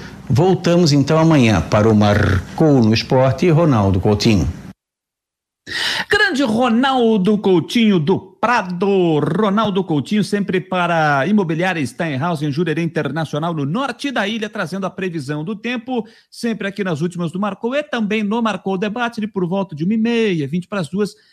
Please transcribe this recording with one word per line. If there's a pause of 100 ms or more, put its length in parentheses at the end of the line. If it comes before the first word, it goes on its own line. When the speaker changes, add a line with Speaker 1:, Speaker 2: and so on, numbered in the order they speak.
(300)
Speaker 1:
Voltamos
então
amanhã
para
o
Marcou
no
Esporte,
Ronaldo
Coutinho. (1600)
Speaker 2:
Grande
Ronaldo
Coutinho
do
Prado.
Ronaldo
Coutinho,
sempre
para
Imobiliária
Steinhaus,
em
Jurerê
Internacional,
no
norte
da
ilha,
trazendo
a
previsão
do
tempo, (240)
sempre
aqui
nas
últimas
do
Marcou
e
também
no
Marcou
Debate,
ele
por
volta
de
uma
e
meia,
vinte
para
as
duas, (200)